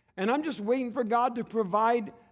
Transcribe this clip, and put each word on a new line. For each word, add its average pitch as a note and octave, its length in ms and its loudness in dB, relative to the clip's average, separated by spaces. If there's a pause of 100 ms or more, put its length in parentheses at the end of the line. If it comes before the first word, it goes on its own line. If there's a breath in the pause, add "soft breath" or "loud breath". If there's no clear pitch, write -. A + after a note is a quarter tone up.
(180 soft breath)
and F#3+ 120 0
I'm D4 140 2
just C4+ 160 -6
waiting A#3+ 320 0
for B3 140 -2
God A#3+ 300 2
to A#3 100 -4
provide A3 680 0 (200 loud breath)